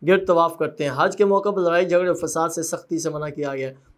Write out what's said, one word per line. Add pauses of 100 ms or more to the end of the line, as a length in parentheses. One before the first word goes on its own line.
गिर्द
तवाफ़
करते
हैं।
हज
के
मौके
पर
लड़ाई
झगड़े
और
फसाद
से
सख्ती
से
मना
किया
गया, (280)